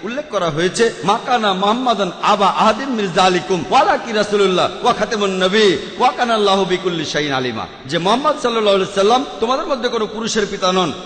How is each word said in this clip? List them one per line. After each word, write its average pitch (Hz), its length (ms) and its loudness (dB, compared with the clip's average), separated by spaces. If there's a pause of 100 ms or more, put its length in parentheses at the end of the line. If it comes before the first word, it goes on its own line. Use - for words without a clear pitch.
উল্লেখ 247 260 -6
করা 180 200 -2
হয়েছে, 180 440 0 (100)
"মা 208 220 2
কানা 220 280 0
মুহাম্মাদান 202 580 0 (100)
আবা 196 260 2
আহাদিম 214 420 2
মিন 214 260 -2
যালিকুম 185 540 2
ওয়ালাকি 269 420 2
রাসূলুল্লাহ 196 580 2 (120)
ওয়া 226 120 2
খাতামুন 196 500 -2
নবী 190 340 4 (220)
ওয়া 247 120 4
কানা 240 220 -2
আল্লাহু 196 320 2
বিকুল্লি 175 400 -2
শাইইন 147 260 -2
আলিমা।" 120 360 -4 (180)
যে 143 120 -4
মোহাম্মদ 262 440 0
সাল্লাল্লাহু 220 360 2
আলাইহি 190 180 -2
সাল্লাম 233 300 4 (140)
তোমাদের 254 260 -2
মধ্যে 247 240 -4
কোনো 220 180 -2
পুরুষের 214 440 -4
পিতা 190 200 -2
নন 180 220 0 (120)